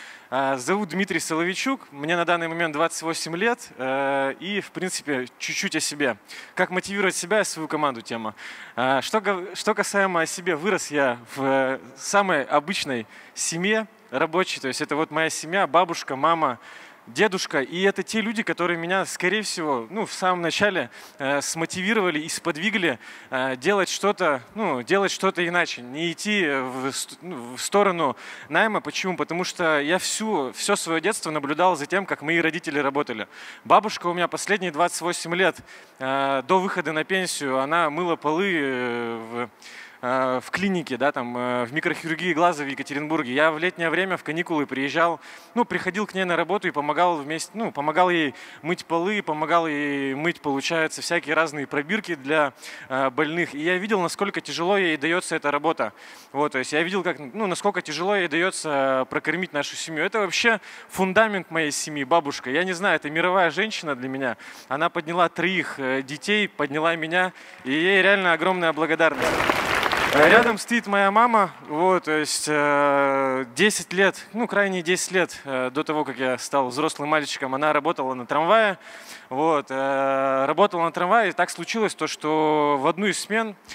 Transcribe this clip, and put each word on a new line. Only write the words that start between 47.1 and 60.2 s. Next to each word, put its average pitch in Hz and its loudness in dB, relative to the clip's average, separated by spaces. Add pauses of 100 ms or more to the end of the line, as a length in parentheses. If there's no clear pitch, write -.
вместе, 151 -6
ну, 214 -4
помогал 156 4
ей 160 2 (280)
мыть 170 -4
полы, 185 0
помогал 160 2
ей 143 -2
мыть, 160 -2
получается, 151 -2
всякие 160 0
разные 151 0
пробирки 165 -2
для, 143 0 (340)
э, 135 2
больных. 151 -2
И 139 -8
я 170 0
видел, 202 0
насколько 175 -2
тяжело 170 0
ей 170 2
даётся 165 0
эта 147 0
работа. 143 0 (400)
Вот, 147 0
то 135 0
есть 127 -2
я 151 2
видел, 185 0
как, 170 -2
ну, 151 -6
насколько 185 0
тяжело 175 -2
ей 180 0
даётся, 143 2
э, - 0
прокормить 160 -2
нашу 143 -4
семью. 156 -4
Это 202 0